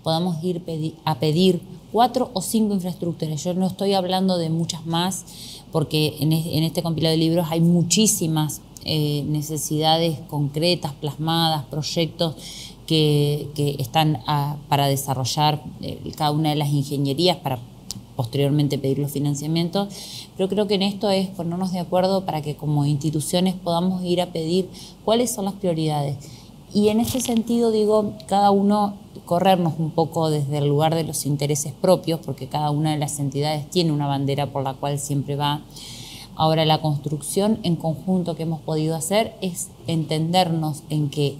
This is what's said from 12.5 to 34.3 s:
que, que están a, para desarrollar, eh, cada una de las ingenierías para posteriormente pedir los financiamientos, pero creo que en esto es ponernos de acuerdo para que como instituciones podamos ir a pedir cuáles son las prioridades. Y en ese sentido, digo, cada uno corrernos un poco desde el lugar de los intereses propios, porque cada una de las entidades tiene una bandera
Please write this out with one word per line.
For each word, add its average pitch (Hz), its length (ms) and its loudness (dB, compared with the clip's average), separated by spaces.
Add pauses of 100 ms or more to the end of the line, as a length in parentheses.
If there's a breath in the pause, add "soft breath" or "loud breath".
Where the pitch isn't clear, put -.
que, 147 680 2
que 143 240 0
están 156 480 2
a, 143 300 0 (100)
para 139 200 2
desarrollar, 139 760 0 (180)
eh, - 180 -10 (180)
cada 151 140 0
una 151 180 2
de 151 80 0
las 147 120 0
ingenierías 143 680 2
para 131 220 -4 (560)
posteriormente 139 640 0
pedir 135 180 0
los 143 140 -2
financiamientos, 165 760 -2 (460 loud breath)
pero 190 140 -2
creo 202 160 0
que 196 80 0
en 190 80 2
esto 202 300 0
es 190 160 0
ponernos 180 440 -4
de 185 60 -4
acuerdo 185 480 0
para 160 160 -4
que 147 140 -6
como 147 320 0
instituciones 156 680 0
podamos 180 500 -2
ir 175 200 0
a 180 80 -6
pedir 170 380 0 (360 loud breath)
cuáles 233 240 2
son 202 160 -4
las 196 80 -4
prioridades. 156 640 0 (560 loud breath)
Y 208 140 4
en 214 120 4
ese 240 220 0
sentido, 233 480 2
digo, 214 440 4 (120)
cada 202 240 4
uno 202 460 4 (300)
corrernos 175 520 4
un 156 140 -2
poco 160 400 0
desde 147 260 0
el 143 100 2
lugar 156 280 4
de 165 80 0
los 151 240 -4
intereses 147 520 0
propios, 165 460 4
porque 135 220 -8
cada 151 240 0
una 151 180 2
de 151 80 0
las 147 220 -4
entidades 143 500 -2
tiene 170 220 2
una 147 160 0
bandera 139 400 0